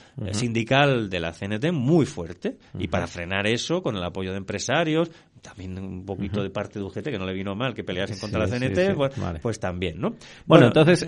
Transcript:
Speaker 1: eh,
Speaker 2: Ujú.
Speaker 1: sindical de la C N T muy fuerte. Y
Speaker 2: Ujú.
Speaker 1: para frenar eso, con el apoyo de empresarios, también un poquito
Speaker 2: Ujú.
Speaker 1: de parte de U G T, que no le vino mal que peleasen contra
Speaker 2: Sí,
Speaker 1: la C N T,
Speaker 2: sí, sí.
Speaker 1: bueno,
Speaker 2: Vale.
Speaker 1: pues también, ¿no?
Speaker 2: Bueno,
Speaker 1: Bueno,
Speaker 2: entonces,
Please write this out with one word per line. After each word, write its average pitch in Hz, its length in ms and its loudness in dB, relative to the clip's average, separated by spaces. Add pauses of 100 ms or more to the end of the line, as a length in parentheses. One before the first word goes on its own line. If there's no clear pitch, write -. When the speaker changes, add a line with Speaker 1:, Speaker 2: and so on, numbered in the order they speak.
(180)
Speaker 1:
eh, 113 80 -8
Speaker 2:
Ujú. 98 80 -6
Speaker 1:
sindical 117 760 2
de 90 100 -2
la 82 140 -4
C - 120 -10
N 104 140 -4
T 147 120 0
muy 143 340 4
fuerte. 85 380 -10 (340)
Y 87 60 -4
Speaker 2:
Ujú. 87 80 -2
Speaker 1:
para 90 160 0
frenar 92 400 -2
eso, 120 340 0
con 135 140 -2
el 92 80 -4
apoyo 92 280 -4
de 95 60 -4
empresarios, 151 720 0 (320)
también 92 380 -12
un 92 260 -10
poquito 98 340 -4
Speaker 2:
Ujú. 101 40 0
Speaker 1:
de 98 60 -2
parte 98 300 -8
de 101 60 -4
U 95 40 -6
G 101 120 -8
T, 120 80 -6
que 123 80 -4
no 92 80 -4
le 92 80 -4
vino 98 220 -4
mal 120 180 -2
que 98 120 -8
peleasen 95 340 -4
contra 107 260 0
Speaker 2:
Sí, 101 60 0
Speaker 1:
la 123 80 -2
C 127 60 -2
N - 100 -2
T, 180 100 2
Speaker 2:
sí, 196 60 2
sí. 180 60 0
Speaker 1:
bueno, 135 200 0
Speaker 2:
Vale. 90 220 -4
Speaker 1:
pues 113 220 -4
también, 90 380 -4
¿no? 156 100 -2
Speaker 2:
Bueno, 240 100 -12 (260)
Speaker 1:
Bueno, 135 220 10
Speaker 2:
entonces, 160 400 6